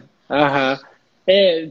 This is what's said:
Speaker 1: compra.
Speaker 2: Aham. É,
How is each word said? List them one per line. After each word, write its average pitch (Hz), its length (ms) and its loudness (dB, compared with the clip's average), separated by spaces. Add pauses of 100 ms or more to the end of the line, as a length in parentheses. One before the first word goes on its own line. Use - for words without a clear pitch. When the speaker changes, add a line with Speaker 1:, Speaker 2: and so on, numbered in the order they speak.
(280)
Speaker 1:
compra. 143 160 0
Speaker 2:
Aham. 139 340 -2 (480)
É, 180 440 2